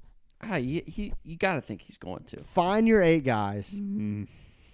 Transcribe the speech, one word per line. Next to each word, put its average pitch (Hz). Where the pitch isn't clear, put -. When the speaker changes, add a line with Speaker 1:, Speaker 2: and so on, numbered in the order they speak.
Speaker 1:
Ah, 202
you, 135
he, 202
you 165
gotta 175
think 101
he's -
going -
to. -
Speaker 2:
Find 202
your 220
eight 165
guys. 107
Speaker 3:
Mm. 196